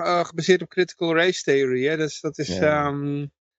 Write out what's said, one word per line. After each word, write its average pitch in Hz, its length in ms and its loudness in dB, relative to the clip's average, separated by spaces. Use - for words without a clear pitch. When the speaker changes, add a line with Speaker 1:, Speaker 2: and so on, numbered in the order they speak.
Speaker 1:
eh, 170 220 0
gebaseerd 170 380 0
op 170 60 -10
critical 175 480 -2
race 175 260 2
theory, 131 440 2
hè. 160 100 0
Dus 156 240 -4
dat 151 180 -6
is, 127 200 -4
Speaker 2:
Ja. 151 280 2
Speaker 1:
ehm, 143 400 -4